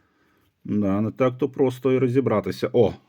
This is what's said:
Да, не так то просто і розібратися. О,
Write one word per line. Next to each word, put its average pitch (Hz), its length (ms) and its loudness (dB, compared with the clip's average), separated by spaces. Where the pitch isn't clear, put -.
Да, 101 360 0
не 110 100 -2
так 127 260 0
то 139 120 -2
просто 131 440 0
і 131 40 2
розібратися. 120 760 0
О, 101 200 4